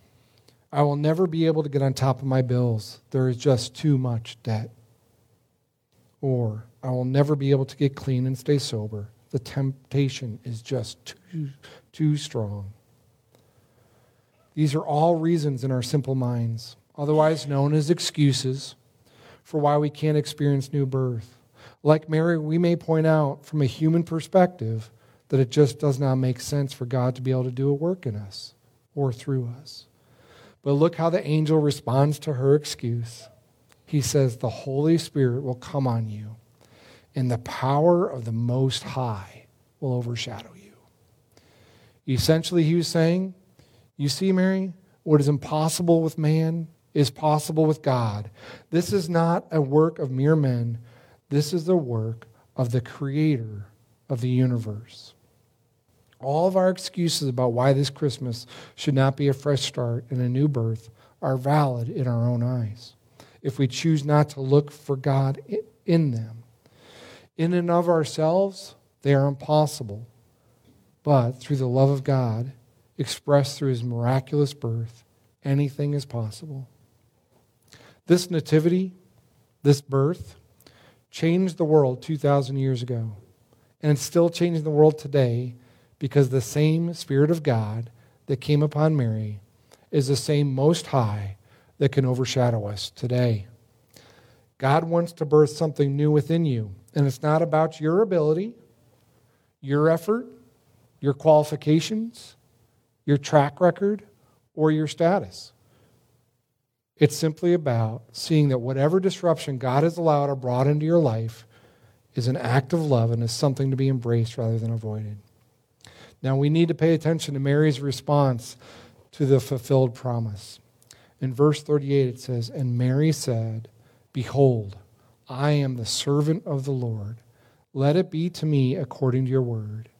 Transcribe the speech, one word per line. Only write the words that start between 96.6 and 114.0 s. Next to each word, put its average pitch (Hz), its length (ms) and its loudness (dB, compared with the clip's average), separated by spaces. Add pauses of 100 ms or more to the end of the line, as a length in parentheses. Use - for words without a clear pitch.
And 143 120 2
it's 135 160 -4
not 151 180 2
about 160 400 0
your 165 220 2
ability, 180 520 0 (1080)
your 147 280 2
effort, 208 380 0 (760)
your 135 140 0
qualifications, 156 1200 2 (680)
your 143 100 4
track 143 440 2
record, 196 440 0 (500)
or 156 160 2
your 156 180 0
status. 165 640 -2 (1400)
It's - 200 2
simply 165 380 0
about 117 480 -2 (100)
seeing 151 360 2
that 131 100 0
whatever 135 420 0
disruption 170 580 -2
God 135 260 0
has 170 120 0
allowed 147 340 2
or 139 60 -2
brought 127 300 0
into 151 180 2
your 170 140 4
life 113 480 -2 (680)
is 123 140 -2
an 151 80 0
act 131 360 0
of 165 120 0
love 117 260 2
and 117 120 -2
is 117 100 -2
something 135 380 0
to 131 60 -2
be 135 120 0
embraced 117 480 0